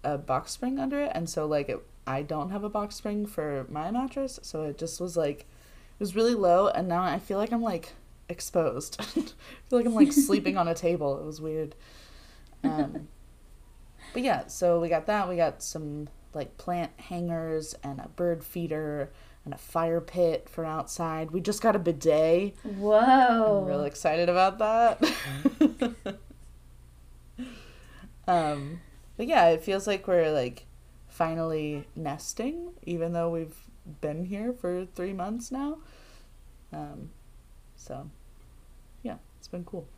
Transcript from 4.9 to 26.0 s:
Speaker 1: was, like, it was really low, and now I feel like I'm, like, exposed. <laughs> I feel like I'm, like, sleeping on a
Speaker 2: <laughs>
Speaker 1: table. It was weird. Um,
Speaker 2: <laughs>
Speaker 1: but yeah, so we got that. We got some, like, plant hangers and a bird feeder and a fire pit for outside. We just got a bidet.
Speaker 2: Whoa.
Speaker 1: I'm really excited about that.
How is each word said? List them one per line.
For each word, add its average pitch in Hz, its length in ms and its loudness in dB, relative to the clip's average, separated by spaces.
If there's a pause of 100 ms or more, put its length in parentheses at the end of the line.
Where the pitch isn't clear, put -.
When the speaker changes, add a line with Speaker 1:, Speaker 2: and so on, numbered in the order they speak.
Speaker 1:
was, 180 160 -4
like, 151 240 0
it - 60 -20 (520)
was 190 160 -4
really 226 200 4
low, 190 340 6
and 180 200 -2
now 175 140 0
I 175 160 0
feel 196 200 -4
like 226 140 -2
I'm, 233 100 0
like, 180 320 -4 (340)
exposed. 160 680 -2
<laughs> - 40 -10
I 208 40 -6
feel 320 200 -2 (460)
like 240 160 4
I'm, 233 80 2
like, 285 180 8
sleeping 202 460 4
on 170 100 2
a 165 60 0
Speaker 2:
<laughs> - 0 -
Speaker 1:
table. 170 440 0
It 156 60 -10
was 156 160 -10
weird. 156 340 -6 (880)
Um, - 460 -2 (500)
Speaker 2:
<laughs> - 540 -20
Speaker 1:
but 247 100 -4
yeah, 202 240 0
so 175 320 2
we 165 120 0
got 160 160 0
that. 208 200 0
We 180 100 -4
got 160 260 0
some, 151 480 -8 (240)
like, 143 240 -10
plant 175 400 -6
hangers 165 840 -6
and 139 160 -8
a - 100 -14
bird 170 360 -2
feeder 156 680 -4 (340)
and 143 100 -10
a - 40 -14
fire 165 420 0
pit 170 480 2
for 165 180 -6
outside. 160 640 -4
We 175 100 -2
just 208 220 -2
got 226 120 4
a 202 40 0
bidet. 165 760 4 (100)
Speaker 2:
Whoa. 214 1000 6
Speaker 1:
I'm 185 40 -2
really 147 200 0
excited 165 420 2
about 185 300 4
that. 226 1600 2